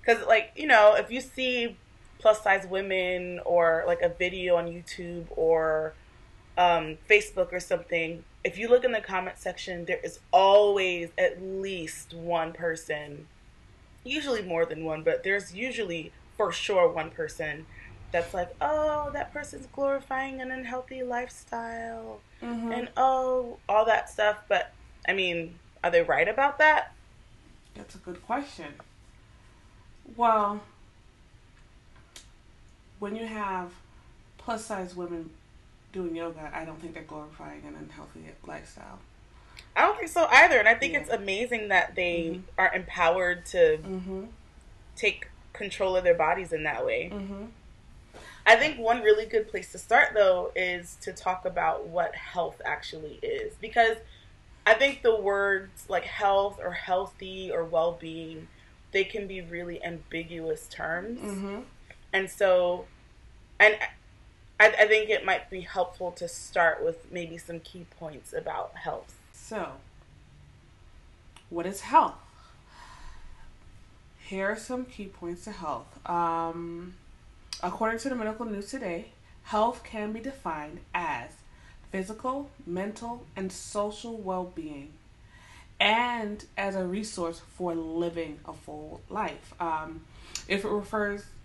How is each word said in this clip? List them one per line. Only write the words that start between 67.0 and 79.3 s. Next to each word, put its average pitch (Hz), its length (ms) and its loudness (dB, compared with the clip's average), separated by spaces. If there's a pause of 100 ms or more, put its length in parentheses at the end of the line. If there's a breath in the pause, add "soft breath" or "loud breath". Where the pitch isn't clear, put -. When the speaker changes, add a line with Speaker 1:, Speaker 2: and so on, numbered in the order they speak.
Speaker 1:
maybe 170 280 -8
some 170 220 -10
key 170 260 -18 (120)
points 151 360 -14
about - 420 -6
health. - 380 -10 (180)
Speaker 2:
So, 175 400 -10 (1800)
what 170 160 -6
is 190 160 -6
health? 269 360 4 (2000 loud breath)
Here 196 340 -4
are 220 40 -4
some 254 280 -8
key 208 220 -14
points 175 380 -12
to 214 80 -12
health. 156 340 -8 (200)
Um, 170 880 -4 (680)
according 226 380 -2
to 277 100 -6
the 254 40 -4
Medical 220 300 -6
News 202 260 -8
Today, 214 360 -6 (380 soft breath)